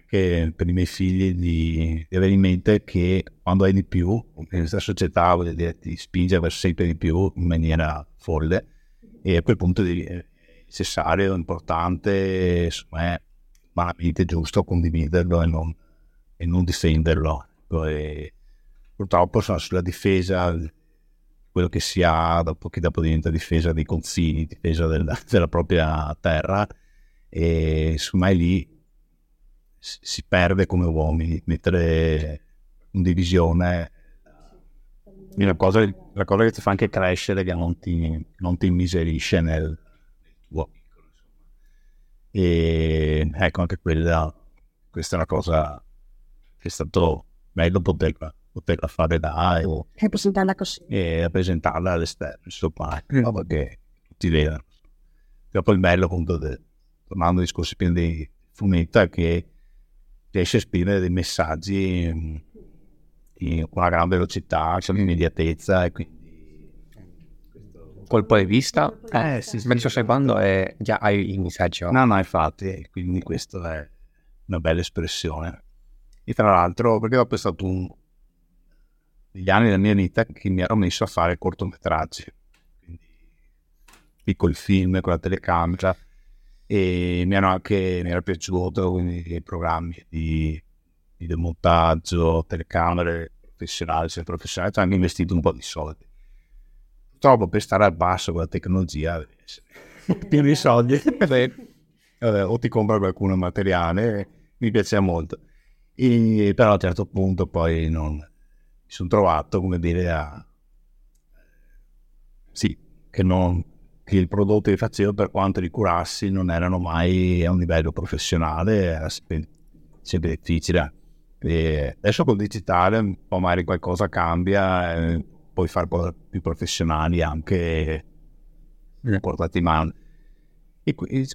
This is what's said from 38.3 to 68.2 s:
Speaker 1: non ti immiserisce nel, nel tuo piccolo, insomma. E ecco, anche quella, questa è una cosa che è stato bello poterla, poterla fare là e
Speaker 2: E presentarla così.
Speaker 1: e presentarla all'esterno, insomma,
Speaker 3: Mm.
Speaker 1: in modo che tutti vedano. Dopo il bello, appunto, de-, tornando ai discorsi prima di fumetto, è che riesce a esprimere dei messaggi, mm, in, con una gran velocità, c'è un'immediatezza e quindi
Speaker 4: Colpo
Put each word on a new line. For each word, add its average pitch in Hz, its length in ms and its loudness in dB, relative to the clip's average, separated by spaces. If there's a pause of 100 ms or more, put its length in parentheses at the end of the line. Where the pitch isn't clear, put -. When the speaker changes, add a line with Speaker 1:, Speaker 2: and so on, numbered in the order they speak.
Speaker 1:
non 90 180 -2
ti 95 80 0
immiserisce 87 720 0
nel, 80 240 0
nel - 720 -12 (140)
tuo 80 180 -6
piccolo, - 420 -20
insomma. - 220 -20 (1000)
E 80 1040 2
ecco, 87 280 0
anche 87 160 -2
quella, 80 560 0 (560)
questa 82 260 -8
è - 20 0
una 82 80 -2
cosa 78 580 -2 (720)
che - 100 -12
è 85 40 -10
stato 82 540 0 (260)
bello 85 280 2
poterla, 80 540 -2 (180)
poterla - 360 -4
fare 82 320 0
là 82 400 0
e 80 60 -2 (300)
Speaker 2:
E 214 140 0
presentarla 196 460 0
così. - 340 -10
Speaker 1:
e 85 420 0
presentarla 87 600 0
all'esterno, 82 520 -6
insomma, 80 560 -6 (120)
Speaker 3:
Mm. - 40 2
Speaker 1:
in 127 60 4
modo 110 220 -4
che 76 340 -4 (280)
tutti - 220 -6
vedano. 78 340 0 (880)
Dopo 101 200 2
il 95 80 4
bello, 90 260 4
appunto, 87 320 -2
de-, 73 240 -8 (460)
tornando 90 320 0
ai 90 60 2
discorsi - 320 -6
prima 87 160 0
di 85 360 -2 (220)
fumetto, 95 480 2
è 90 100 4
che 85 380 0 (840)
riesce 92 260 2
a - 20 2
esprimere 98 400 0
dei 92 100 0
messaggi, 87 1040 -2
mm, 78 220 -8 (1080)
in, 82 280 -2
con 92 120 -4
una 87 80 4
gran 85 200 2
velocità, 85 720 -2
c'è 90 120 -4
un'immediatezza 87 920 0
e 85 60 -2
quindi 80 260 -12 (1900)
Speaker 4:
Colpo 110 320 2